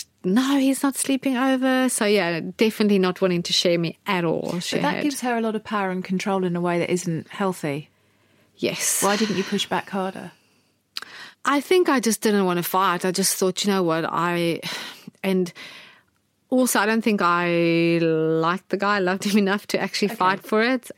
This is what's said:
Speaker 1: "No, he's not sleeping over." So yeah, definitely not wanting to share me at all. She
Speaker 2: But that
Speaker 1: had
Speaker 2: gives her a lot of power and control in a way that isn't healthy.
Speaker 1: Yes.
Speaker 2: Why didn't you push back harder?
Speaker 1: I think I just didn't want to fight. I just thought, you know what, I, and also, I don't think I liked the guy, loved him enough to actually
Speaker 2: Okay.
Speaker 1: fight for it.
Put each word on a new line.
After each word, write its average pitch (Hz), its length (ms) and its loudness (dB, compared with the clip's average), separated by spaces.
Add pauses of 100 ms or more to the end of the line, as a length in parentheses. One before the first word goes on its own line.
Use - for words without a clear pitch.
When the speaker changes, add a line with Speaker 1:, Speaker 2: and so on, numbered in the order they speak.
(240)
Speaker 1:
"No, 262 340 2
he's 269 240 2
not 277 140 0
sleeping 269 400 -2
over." 262 540 2
So 233 160 0
yeah, 175 340 2 (160)
definitely 214 420 2
not 185 220 2
wanting 180 240 2
to - 80 -6
share 170 260 2
me 170 300 -4
at 185 160 0
all. 170 380 -2
She - 160 -4
Speaker 2:
But - 60 -2
that 294 120 0
Speaker 1:
had - 80 -4
Speaker 2:
gives 277 160 -4
her 240 180 -2
a 226 40 -2
lot 220 160 -2
of 214 80 -8
power 196 260 -4
and 185 100 -4
control 190 440 -2
in 175 100 -2
a 175 60 -2
way 175 180 0
that - 100 -2
isn't 175 380 -4
healthy. 156 640 -4 (640)
Speaker 1:
Yes. - 480 -2
Speaker 2:
Why 202 140 2
didn't 208 180 -2
you 185 80 -2
push - 240 -2
back - 220 -4
harder? 185 420 -8 (1120)
Speaker 1:
I 277 160 2
think 359 300 4
I 269 100 4
just 220 220 0
didn't 208 240 2
want 180 100 2
to 170 80 -2
fight. 185 400 0
I 185 80 2
just 185 240 0
thought, 185 300 -2
you 202 40 2
know 190 140 2
what, 160 240 0
I, 170 540 -2 (600)
and 185 300 0 (960)
also, 254 300 2
I 196 60 2
don't 220 160 2
think 208 220 2
I 170 720 2
liked 160 720 0
the 190 80 -2
guy, 202 220 0
loved 185 240 -2
him 208 160 2
enough 202 300 0
to 190 120 -2
actually 196 280 -2
Speaker 2:
Okay. 226 80 -8
Speaker 1:
fight 185 240 2
for 220 200 0
it. 254 360 -2